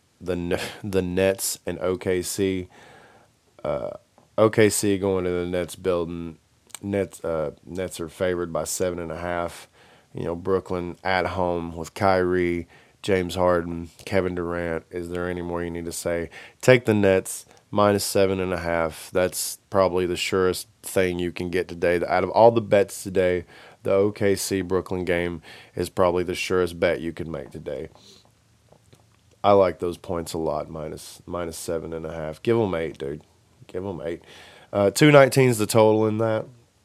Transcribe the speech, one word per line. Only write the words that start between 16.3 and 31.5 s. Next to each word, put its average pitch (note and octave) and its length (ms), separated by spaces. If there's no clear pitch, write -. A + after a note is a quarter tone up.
Take B2+ 260
the A2 80
Nets, F#2+ 520
minus G#2 340
seven F#2+ 380
and F#2 100
a F2+ 60
half. E2+ 560
That's - 460
probably F#2 360
the F2 120
surest F#2 500
thing F2+ 340
you F2 140
can F2+ 180
get F2 200
today. F2 360
Out F2 200
of F2+ 60
all A2+ 200
the A#2 80
bets G2+ 440
today, F2+ 420
the G2 100
O G2 180
K G2+ 240
C F#2+ 260
Brooklyn F2+ 440
game F2 360
is F2+ 140
probably F2+ 340
the F2+ 120
surest F2+ 420
bet E2+ 220
you D#2+ 140
can D#2+ 180
make D2 200
today. D2+ 360
I G2+ 100
like F#2 260
those F2 180
points E2+ 360
a F2+ 40
lot, D2+ 320
minus, D#2 560
minus E2+ 320